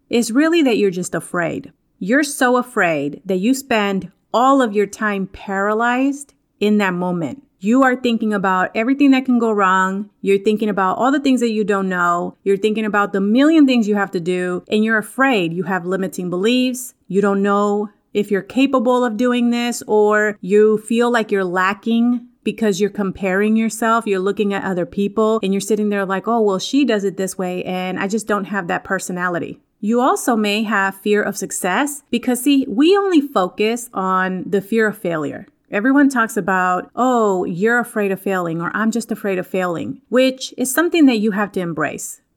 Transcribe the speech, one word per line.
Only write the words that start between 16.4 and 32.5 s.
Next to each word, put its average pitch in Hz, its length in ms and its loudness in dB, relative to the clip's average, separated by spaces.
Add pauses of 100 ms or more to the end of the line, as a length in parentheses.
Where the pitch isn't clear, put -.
You 185 120 0
don't 196 220 2
know 202 480 0 (240)
if 208 160 -2
you're 196 120 0
capable 254 640 0
of 226 120 -2
doing 240 340 2
this, 240 380 -4
or 208 520 2
you 208 380 4
feel 240 320 0
like 220 220 -2
you're 196 120 0
lacking 226 840 0 (160)
because 208 360 -2
you're 202 100 0
comparing 202 640 -2
yourself. 226 500 0
You're 196 140 0
looking 202 340 -2
at 196 80 -4
other 175 240 -2
people, 214 560 0
and 190 100 0
you're 196 80 -2
sitting 208 280 -2
there 202 180 -2
like, 190 220 -4
"Oh, 233 120 2
well, 196 200 2
she 277 240 0
does 220 180 0
it 196 140 -4
this 190 200 -6
way, 180 280 -6
and 185 340 -6
I 196 80 -2
just 208 220 -4
don't 208 160 -2
have 185 240 -6
that 180 160 -4
personality." 180 760 -6 (200)
You 226 200 0
also 311 360 0
may 208 260 0
have 196 340 -2
fear 208 260 0
of 196 140 -4
success 196 760 -4
because, 240 300 -2
see, 277 280 2